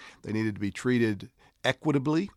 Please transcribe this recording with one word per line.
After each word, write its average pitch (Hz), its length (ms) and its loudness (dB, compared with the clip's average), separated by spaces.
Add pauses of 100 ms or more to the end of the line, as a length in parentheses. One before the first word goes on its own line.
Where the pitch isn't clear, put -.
(220)
They 104 120 -6
needed 110 220 0
to 101 60 -8
be 101 100 0
treated 113 580 0 (340)
equitably. 151 720 0